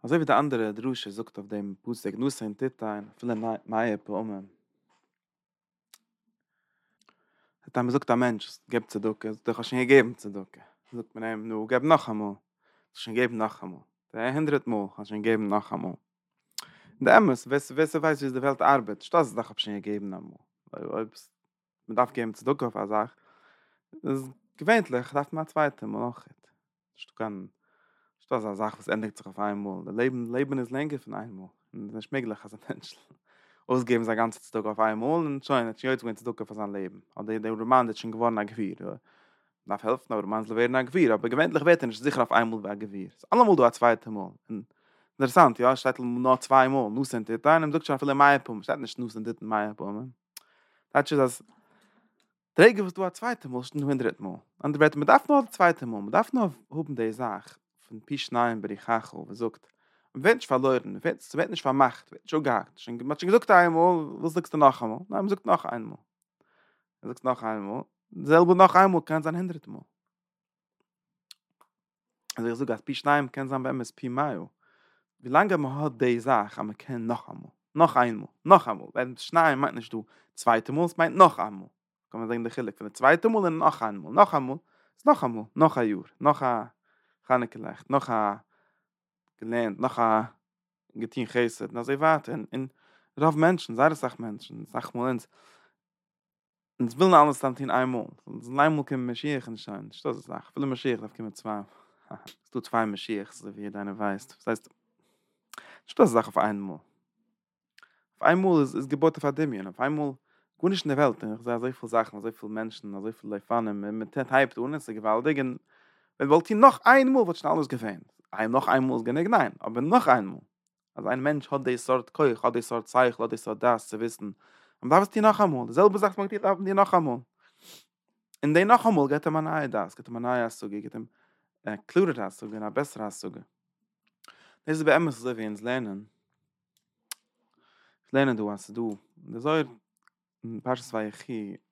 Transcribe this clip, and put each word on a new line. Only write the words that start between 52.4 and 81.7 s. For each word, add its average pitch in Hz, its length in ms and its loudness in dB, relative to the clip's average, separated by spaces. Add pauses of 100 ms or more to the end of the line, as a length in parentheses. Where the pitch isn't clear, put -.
דרייגע, 208 240 8
וואס 180 120 -4
דו 185 140 -4
א - 20 -4
צווייטע 226 400 -10
מאל, 123 140 -8
שטייט 143 200 -8
נאר 143 80 -2
א 135 60 -2
דריטע 117 260 -4
מאל. 92 120 -10 (300)
אנדערע 147 140 -4
ווערטער, 151 200 6
מען 147 80 0
דארף - 220 6
נאר 285 100 6
א 233 120 0
צווייטע 170 340 2
מאל, 113 160 -8
מען 101 100 -8
דארף 202 220 2
נאר 233 140 2 (240)
אויפן 147 240 -6
די 113 160 -2
זאך 107 460 -10 (300)
פון 113 180 -18
פי 143 120 -8
שתיים, 120 440 -2
ברי 101 160 -8
חachו, - 400 -4
וואס - 200 -14
זאגט, 117 300 -6 (480)
ווען 185 200 4
נישט - 140 -12
פארלוירן, 127 460 2
ווען 160 200 -4
נישט, - 200 -16
ווען 156 140 -2
נישט 165 140 -10
פארמאכט, 135 460 0
ווען - 140 -20
נישט - 120 -8
געהאט, 135 420 -2
שוין, 117 200 -14
מען 127 140 -8
האט 147 80 -4
שוין 180 120 0
געזאגט 226 200 4
איינמאל, 175 440 8 (240)
וואס 160 140 -4
זאגסטו 170 240 -4
נאך 151 240 6
איינמאל? 113 180 -6 (100)
ניין, 202 120 -2
מען 196 80 -2
זאגט 202 160 -4
נאך 180 200 2
איינמאל. 113 320 -10 (1080)
מען 117 100 -10
זאגט 123 120 -12
נאך 123 180 -2
איינמאל. 110 380 -6 (320)
דערזעלבע 170 400 6
נאך 180 220 8
איינמאל, 185 260 6
קען 156 220 -2
זיין 160 120 -4
הונדערט 175 320 -8
מאל. - 120 -16 (2500)
אלזא 117 100 -2
איך 117 60 -4
זאג, 127 160 -6
אז 107 100 -4
פי 139 120 -10
שתיים 143 340 0
קען 135 200 -8
זיין, 131 160 -4
ביי 131 60 -4
אים 131 100 -4
איז 117 120 -8
פי - 160 -12
מאיו. 127 380 -4 (760)
ווי 123 100 -14
לאנגע 180 280 2
מען 139 140 -2
האט 143 200 -4
די 120 280 0
זאך, 113 400 -2
אבער 107 60 -6
מען 107 80 -10
קען 117 340 -8
נאך 113 220 -6
איינמאל. - 200 -18 (260)
נאך 160 220 4
איינמאל. 113 300 0 (180)
נאך 170 220 6
איינמאל. 104 280 -8
ווען 127 220 -4
שתיים 160 440 2
מיינט - 140 -2
נישט 113 160 -12
דו 113 140 -8 (300)
צווייטע 117 380 0
מאל, 165 120 2
עס 170 120 -6
מיינט 165 200 0
נאך 185 220 8
איינמאל. 98 280 -8 (420)